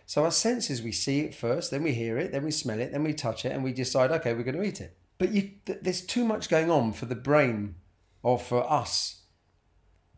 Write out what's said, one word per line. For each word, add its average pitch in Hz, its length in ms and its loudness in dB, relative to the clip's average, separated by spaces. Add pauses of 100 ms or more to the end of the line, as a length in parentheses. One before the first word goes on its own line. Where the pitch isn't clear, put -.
So 147 160 2
our 165 80 2
senses, 202 500 0
we 113 100 -4
see 139 280 0
it 151 160 -4
first, 127 340 -2
then 143 140 -2
we 160 80 0
hear 117 260 -2
it, 180 140 -2
then 139 120 -2
we 156 60 -2
smell 117 300 -2
it, 127 120 -2
then 143 120 -2
we 156 100 0
touch 123 320 -4
it, 131 60 0
and 135 120 -4
we 131 80 -2
decide, 131 400 2
"Okay, 127 220 0
we're 117 80 -2
gonna 131 220 -2
eat - 180 -4
it." - 160 -16 (220)
But 190 120 2
you, 196 200 0 (140)
th-, - 180 -4
there's 180 180 -2
too 240 240 0
much - 240 -2
going 160 220 4
on 120 200 4
for - 140 -6
the 120 100 -4
brain 120 600 2 (480)
or 120 160 4
for 123 320 0
us - 500 -2 (960)